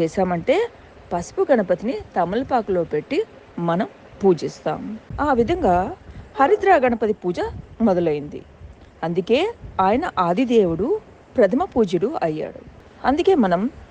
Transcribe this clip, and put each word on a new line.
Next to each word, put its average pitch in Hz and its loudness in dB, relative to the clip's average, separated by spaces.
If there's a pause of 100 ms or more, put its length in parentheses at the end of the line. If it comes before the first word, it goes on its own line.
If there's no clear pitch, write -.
చేశామంటే 185 0 (440)
పసుపు 185 -2
గణపతిని 208 0 (180)
తమలపాకులో 202 -2
పెట్టి 262 -4 (340)
మనం 175 -2 (360)
పూజిస్తాం. 175 -2 (220)
ఆ 294 0
విధంగా 233 0 (440)
హరిద్రా 381 4
గణపతి 233 0
పూజ 180 -4 (420)
మొదలైంది. 165 0 (600)
అందుకే 185 0 (260)
ఆయన 233 2
ఆదిదేవుడు, 202 2 (360)
ప్రథమ 240 4
పూజ్యుడు 214 0
అయ్యాడు. - -6 (280)
అందుకే 339 4
మనం 202 2 (200)